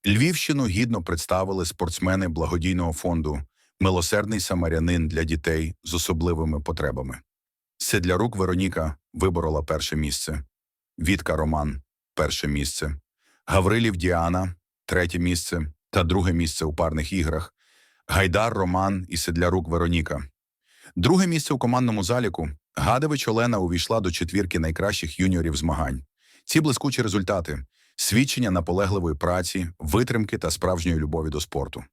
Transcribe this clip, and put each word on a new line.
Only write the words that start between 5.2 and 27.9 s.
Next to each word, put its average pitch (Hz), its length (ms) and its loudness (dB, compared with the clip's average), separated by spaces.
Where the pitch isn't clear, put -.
дітей 80 500 -2
з 87 100 -6
особливими 80 680 0
потребами". 65 580 -4
Седлярук 98 580 2
Вероніка 90 600 0
виборола 80 500 0
перше 76 340 -4
місце, 73 480 -4
Вітка 85 380 0
Роман — 76 440 -2
перше 73 340 -2
місце, 71 480 -2
Гаврилів 98 500 4
Діана — 87 580 0
третє 90 320 0
місце 85 540 -2
та 92 140 2
друге 90 280 2
місце 82 320 0
у 76 100 -2
парних 78 380 -2
іграх, 78 420 -2
Гайдар 98 480 2
Роман 95 540 0
і 90 80 -8
Седлярук 87 520 0
Вероніка. 82 560 0
Друге 180 300 4
місце 160 280 0
у 127 40 -2
командному 120 440 2
заліку. 92 480 -2
Гадович 135 520 2
Олена 113 300 2
увійшла 90 420 0
до 92 100 0
четвірки 90 480 -2
найкращих 80 600 -2
юніорів 85 360 2
змагань. 71 480 -2
Ці - 160 2
блискучі 139 420 0
результати — 95 640 -2